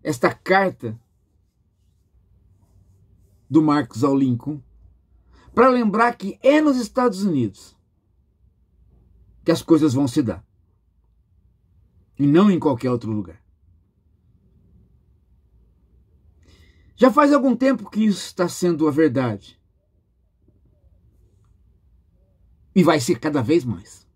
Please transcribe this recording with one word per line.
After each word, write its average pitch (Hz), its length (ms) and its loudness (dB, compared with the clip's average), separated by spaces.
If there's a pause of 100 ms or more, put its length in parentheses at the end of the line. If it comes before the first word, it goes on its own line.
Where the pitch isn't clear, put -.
esta 156 300 -4
carta 180 640 -4 (2500)
do 147 120 4
Marx 147 440 -2
ao 139 120 0
Lincoln, 135 460 -4 (920)
para 247 140 4
lembrar 233 480 0
que 202 260 -12
é 294 180 4
nos 294 160 0
Estados 233 460 -4
Unidos 135 540 -4 (1700)
que 165 60 -2
as 165 120 -2
coisas 151 320 2
vão 139 120 0
se 135 160 -2
dar, 95 220 -8 (1700)
e 139 80 0
não 180 240 4
em 165 100 0
qualquer 127 300 -2
outro 117 200 -4
lugar. 104 320 -10 (3500)
Já 247 160 2
faz 294 220 4
algum 254 240 2
tempo 262 340 -2
que 214 140 -2
isso 196 220 -2
está 180 200 -4
sendo 170 400 -2
a 151 40 2
verdade. 131 680 -2 (3250)
E 180 100 2
vai 151 160 6
ser - 180 -2
cada 147 240 -2
vez 139 220 2
mais. 92 520 -10